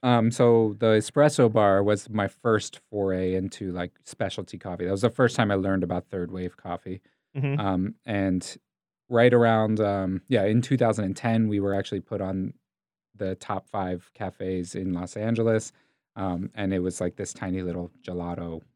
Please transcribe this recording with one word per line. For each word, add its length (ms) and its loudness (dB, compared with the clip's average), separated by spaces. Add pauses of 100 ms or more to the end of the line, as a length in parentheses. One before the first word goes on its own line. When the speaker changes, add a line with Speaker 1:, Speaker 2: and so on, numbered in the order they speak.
Speaker 1:
um, 280 4
so 480 4
the 180 4
espresso 560 4
bar 300 4
was 280 0
my 180 0
first 520 -2 (100)
foray 440 -2
into, 380 -6
like, 200 -6 (120)
specialty 540 -8
coffee. 280 -8
That 60 -2
was 100 -2
the 80 2
first 260 0
time 140 2
I 40 2
learned 300 0
about 260 -4
third 220 -6
wave 240 -8
coffee. 440 -10 (360)
Speaker 2:
Mm-hmm. 240 -2
Speaker 1:
Um, 340 -2 (100)
and 520 -2 (520)
right 240 6
around, 480 4
um, 480 0
yeah, 180 2
in 160 4
two 140 0
thousand 280 2
and 120 -4
ten, 320 0
we 120 0
were 140 0
actually 260 -4
put 200 -8
on 340 -4 (600)
the 220 -6
top 320 -8
five 460 -6
cafes 600 -6
in 200 -4
Los 220 -8
Angeles. 540 0 (460)
Um, 400 -4
and 180 -2
it 60 0
was, 200 -4
like, 160 -4
this 160 -8
tiny 300 -6
little 280 -6 (140)
gelato 580 -8 (140)